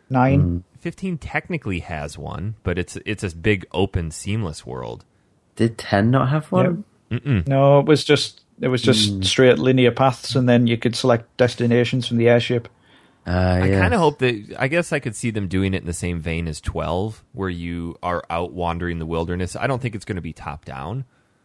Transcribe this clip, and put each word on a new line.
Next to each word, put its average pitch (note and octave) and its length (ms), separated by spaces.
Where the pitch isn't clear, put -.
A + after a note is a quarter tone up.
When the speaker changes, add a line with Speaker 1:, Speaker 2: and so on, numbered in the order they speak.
Speaker 1:
Nine. C3 340
Speaker 2:
Mm. F2 200
Speaker 3:
Fifteen E3+ 400
technically C3 640
has D2 360
one, D2 460
but F2+ 160
it's, - 260
it's G#2 200
a E2 100
big F2+ 380
open F2 400
seamless G2 520
world. A#1+ 400
Speaker 2:
Did A2+ 220
ten G#2+ 320
not C3 180
have D#3 240
one? F#3 320
Speaker 1:
Yep. B2 140
Speaker 3:
Mm-mm. A2+ 240
Speaker 1:
No, C#3 320
it B2 60
was D3+ 180
just, - 380
it C3+ 80
was B2 140
just G#2+ 380
Speaker 2:
Mm. F#2+ 40
Speaker 1:
straight B2 340
linear B2+ 340
paths, C3 440
and B2+ 120
then A#2+ 180
you A#2 100
could - 180
select A#2 420
destinations A#2+ 680
from A#2 120
the A#2 100
airship. A#2+ 400
Speaker 2:
Uh, F2 40
Speaker 3:
I F#2 40
Speaker 2:
yes. G2 160
Speaker 3:
kinda F#3+ 160
hope - 200
that, A2 400
I C3 100
guess E3 240
I D3+ 80
could A2+ 160
see A#2+ 140
them G#2 180
doing F#2+ 240
it F#2+ 80
in C#2+ 60
the E2+ 60
same F2 280
vein E2 280
as D2+ 120
twelve, E2+ 720
where G2 160
you E2+ 540
are F2 260
out E2+ 240
wandering E2+ 460
the D#2+ 80
wilderness. E2+ 500
I - 100
don't C3 140
think A#2 140
it's G2+ 100
gonna F#2 160
be D#2 120
top - 320
down, D2+ 400